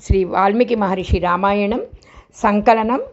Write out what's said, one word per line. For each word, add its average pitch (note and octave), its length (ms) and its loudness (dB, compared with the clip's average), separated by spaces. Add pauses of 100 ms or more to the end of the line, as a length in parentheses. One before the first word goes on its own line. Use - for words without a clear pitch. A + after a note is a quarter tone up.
శ్రీ F#3+ 200 2
వాల్మీకి G3+ 520 0
మహర్షి F#3+ 440 -2
రామాయణం. G3+ 600 0 (540)
సంకలనం A3 680 2 (120)